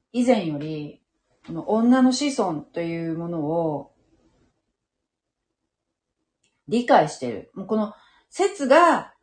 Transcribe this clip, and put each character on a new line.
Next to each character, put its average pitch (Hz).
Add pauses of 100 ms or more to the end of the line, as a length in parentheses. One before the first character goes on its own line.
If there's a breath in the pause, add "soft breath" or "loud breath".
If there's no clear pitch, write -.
(120)
以 240
前 220
よ 147
り、 151 (460)
こ -
の 160
女 240
の 254
子 277
孫 175
と -
い 165
う 160
も 170
の 170
を 156 (2750)
理 233
解 202
し -
て 123
い 117
る。 -
も 190
う -
こ 214
の 208 (340 loud breath)
説 349
が 302